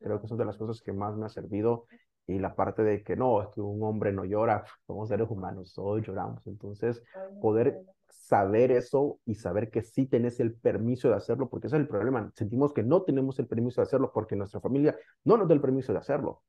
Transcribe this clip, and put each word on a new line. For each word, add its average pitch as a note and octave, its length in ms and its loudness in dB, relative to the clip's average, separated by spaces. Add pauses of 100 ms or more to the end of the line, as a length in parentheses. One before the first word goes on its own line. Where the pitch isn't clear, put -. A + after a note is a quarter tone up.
Creo G#2 200 -4
que A2 60 -12
es A2 60 -8
una A2+ 120 -4
de - 20 -6
las G#2 120 -8
cosas A2 240 -8
que G2 100 -8
más G#2 240 -6
me A2 100 -6
ha - 40 -8
servido. A2 560 -2 (400)
Y G2 120 -4
la F#2+ 160 -4
parte - 280 0
de G#2 200 2
que F2+ 140 -4
no, A2+ 260 2
es G2+ 80 -8
que - 100 -10
un G#2 220 -4
hombre G#2+ 300 0
no F#2+ 120 -2
llora, G#2 400 0 (220)
somos G#2+ 240 -8
seres G#2+ 200 0
humanos, F#2 440 -10
todos G#2 280 -2
lloramos. G#2 440 -8
Entonces, G#2 560 -6 (380)
poder A2+ 420 4 (260)
saber A2 640 4
eso C3+ 540 0
y A2+ 80 -2
saber G2+ 360 -4
que A2 120 -2
sí - 240 -2
tenés A#2+ 340 0
el A#2 140 0
permiso A2+ 560 0
de G2+ 60 4
hacerlo, A#2 340 -2
porque A2 160 -8
ese C3 100 0
es D3+ 60 4
el - 60 -2
problema. G#2+ 460 -2
Sentimos B2 380 0
que B2 100 0
no D#3+ 200 4
tenemos C3+ 360 0
el B2 80 -2
permiso A#2 340 -2
de G#2 60 6
hacerlo C3 260 0
porque G#2+ 240 -4
nuestra G2+ 240 -8
familia C#3+ 360 0 (280)
no A3 120 6
nos G3 120 2
da E3 60 8
el C#3 60 4
permiso C3 320 0
de F2+ 60 0
hacerlo. - 500 -4